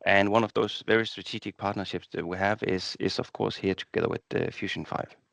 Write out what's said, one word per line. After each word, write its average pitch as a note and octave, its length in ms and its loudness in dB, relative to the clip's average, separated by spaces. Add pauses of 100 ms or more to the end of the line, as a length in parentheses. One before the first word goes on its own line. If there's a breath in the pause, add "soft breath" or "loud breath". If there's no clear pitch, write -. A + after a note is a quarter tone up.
And G2 240 6
one A2 140 6
of G#2 100 0
those - 320 0
very A2+ 200 4
strategic G#2 500 -8
partnerships G2 560 -4
that E2+ 140 -4
we F2 100 -4
have G2 260 2
is, - 380 -2
is - 180 0
of - 140 -4
course, G#2 240 -2
here - 180 0
together - 340 -2
with, - 140 -2 (120)
uh, F2 160 0
Fusion F2 340 -6
five. - 320 -6 (160)